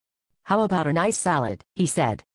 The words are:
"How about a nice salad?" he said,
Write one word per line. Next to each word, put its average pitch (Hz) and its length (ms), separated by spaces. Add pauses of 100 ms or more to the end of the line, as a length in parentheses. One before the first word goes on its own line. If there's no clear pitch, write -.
(440)
"How 214 180
about 185 240
a 143 80
nice 185 240
salad?" 127 440 (120)
he 180 100
said, 123 400 (100)